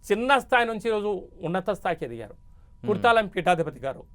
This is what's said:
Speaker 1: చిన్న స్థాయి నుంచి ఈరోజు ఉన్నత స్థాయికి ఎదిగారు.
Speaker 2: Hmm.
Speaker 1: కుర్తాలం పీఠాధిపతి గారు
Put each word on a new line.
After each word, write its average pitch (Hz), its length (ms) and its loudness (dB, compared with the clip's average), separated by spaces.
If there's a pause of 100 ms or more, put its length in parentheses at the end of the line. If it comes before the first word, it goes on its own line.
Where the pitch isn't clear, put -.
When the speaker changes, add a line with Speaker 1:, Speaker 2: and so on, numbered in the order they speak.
(120)
Speaker 1:
చిన్న 247 260 2
స్థాయి 240 280 2
నుంచి 226 220 -4
ఈరోజు 208 340 -2 (200)
ఉన్నత 185 280 -2
స్థాయికి 180 360 -4
ఎదిగారు. 113 280 -12
Speaker 2:
Hmm. - 540 -14
Speaker 1:
కుర్తాలం 220 400 4
పీఠాధిపతి 165 520 0
గారు 131 240 -8 (120)